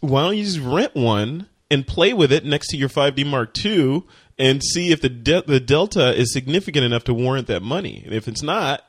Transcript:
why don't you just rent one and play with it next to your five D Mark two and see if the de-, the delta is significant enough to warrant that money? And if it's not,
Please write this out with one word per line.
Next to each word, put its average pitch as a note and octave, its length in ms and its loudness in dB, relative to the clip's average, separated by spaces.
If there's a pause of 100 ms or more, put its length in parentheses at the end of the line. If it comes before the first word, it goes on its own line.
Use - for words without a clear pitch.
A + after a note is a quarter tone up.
why C3+ 220 2
don't G3 140 0
you G#3 80 -2
just F#3 160 -4
rent C#3 340 0
one A#2 540 0 (220)
and C#3 160 2
play F#3+ 260 2
with E3 180 4
it D#3 140 2
next D3 240 -4
to - 80 -6
your C3+ 140 -2
five C#3+ 260 0
D C#3 80 -2
Mark C3+ 300 -4
two E3+ 500 0 (340)
and C3+ 240 4
see F3 300 0
if D3+ 80 2
the C#3+ 80 0
de-, B2+ 360 0
the C#3+ 140 4
delta C#3+ 560 2
is A#2+ 180 0
significant C#3+ 520 -2
enough A#2+ 200 0
to B2 100 0
warrant B2+ 340 -2
that F#2 140 -2
money? D3 420 -8
And - 100 -8
if A2 140 -6
it's A2+ 140 -8
not, D#3 460 -4